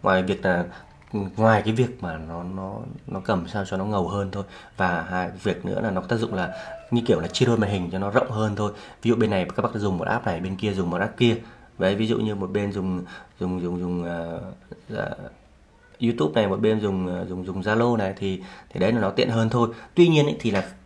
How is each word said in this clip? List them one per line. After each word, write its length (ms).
Ngoài 200
việc 220
là, 200
ngoài 540
cái 80
việc 300
mà 140
nó, 260
nó, 360
nó 160
cầm 240
sao 180
cho 120
nó 80
ngầu 220
hơn 240
thôi. 120
Và 240
hai 280
việc 220
nữa 160
là 100
nó 100
có 60
tác 80
dụng 180
là 240
như 140
kiểu 140
là 80
chia 180
đôi 120
màn 120
hình 220
cho 80
nó 120
rộng 200
hơn 240
thôi. 160
Ví 80
dụ 60
bên 140
này 260
các 80
bác 100
dùng 240
một 100
app 180
này, 140
bên 160
kia 180
dùng 160
một 120
app 160
kia. 200
Đấy, 180
ví 120
dụ 100
như 180
một 160
bên 200
dùng, 320
dùng, 220
dùng, 180
dùng, 260
ờ, 360
ờ, 260
YouTube 400
này, 60
một 120
bên 220
dùng, 260
ờ, 180
dùng, 200
dùng 160
Zalo 340
này 220
thì, 260
thì 100
đấy 120
là 80
nó 100
tiện 200
hơn 200
thôi. 200
Tuy 120
nhiên 180
ấy, 140
thì 120
là 120